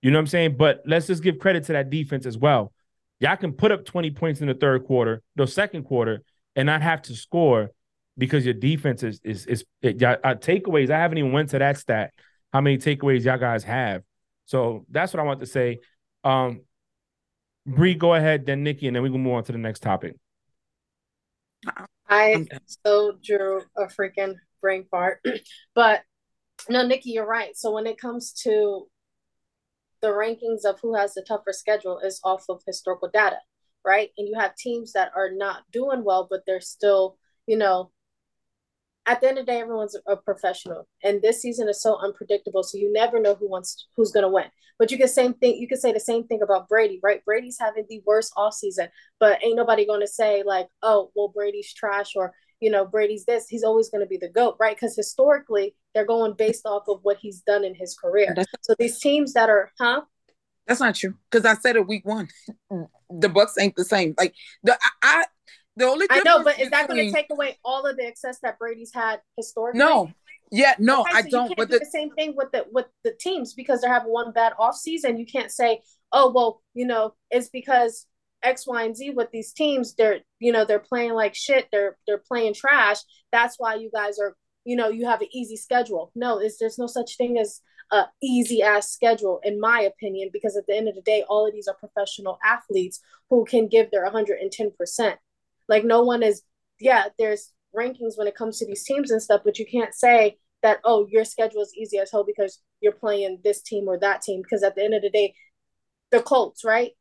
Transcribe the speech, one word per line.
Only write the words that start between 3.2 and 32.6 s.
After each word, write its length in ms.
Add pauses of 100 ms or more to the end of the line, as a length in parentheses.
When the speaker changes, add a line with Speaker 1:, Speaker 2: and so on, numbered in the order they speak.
Speaker 1:
can 160
put 180
up 140
twenty 260
points 300
in 60
the 60
third 320
quarter, 380 (120)
the 120
second 380
quarter, 360 (340)
and 120
not 160
have 200
to 120
score 560 (480)
because 260
your 80
defense 480
is, 220
is, 240
is, 180 (160)
it, 180
y'all, 240
uh, 120
takeaways. 560
I 80
haven't 180
even 140
went 180
to 100
that 180
stat, 360 (400)
how 80
many 160
takeaways 480
y'all 140
guys 240
have. 400 (420)
So 460
that's 200
what 100
I 20
want 160
to 80
say. 320 (440)
Um, 380 (1040)
Bree, 300
go 180
ahead, 320
then 180
Nikki, 220
and 100
then 60
we 80
can 120
move 120
on 120
to 80
the 40
next 220
topic. 360 (1900)
Speaker 2:
I 260
Speaker 3:
I'm 120
done. 220
Speaker 2:
still 460 (100)
drew 400 (120)
a 100
freaking 500 (260)
brain 300
fart. 340
<clears throat> 480
But 300 (680)
no, 160
Nikki, 260
you're 140
right. 320
So 140
when 160
it 100
comes 360 (100)
to 440 (1120)
the 80
rankings 560
of 160
who 120
has 220
the 80
tougher 280
schedule 480
is 240
off 240
of 200